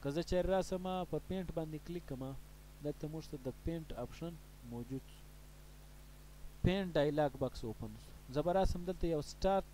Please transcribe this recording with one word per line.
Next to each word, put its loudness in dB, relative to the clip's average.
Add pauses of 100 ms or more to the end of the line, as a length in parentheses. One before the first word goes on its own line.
که -2
زه 0
چیرې 4
راسم، 2 (260)
په 2 (100)
پینټ 0
باندې -2
کلیک -6
کوم، -4 (600)
دلته -2
موږ -6
ته -8 (100)
د 0 (160)
پینټ 0 (160)
اپشن -6 (400)
موجود -4
شو. -16 (1400)
پینټ 6 (100)
ډایلاګ 6
باکس -2
اوپن -4 (120)
شو. -14 (240)
زه 4
به 4
راسم 6
دلته 0
یو 4
سټار 4 (120)